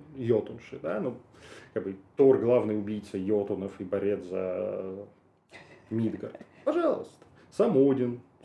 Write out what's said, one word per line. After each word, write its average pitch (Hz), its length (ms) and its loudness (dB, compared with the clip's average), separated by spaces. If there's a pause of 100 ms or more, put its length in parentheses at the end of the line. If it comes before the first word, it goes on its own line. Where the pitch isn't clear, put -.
(160)
йотунши, - 640 -2
да, 196 200 -4
ну, 131 160 -4 (560)
как 101 120 -4
бы 98 120 -8 (200)
Тор – 135 220 8
главный 110 380 2
убийца 104 400 -6
йотунов 98 640 -2
и 101 40 -10
борец 98 400 -2
за 95 840 -6 (840)
Мидгард. 113 500 -4 (240)
Пожалуйста. - 600 -2 (260)
Сам 220 260 2
Один, 123 440 2 (240)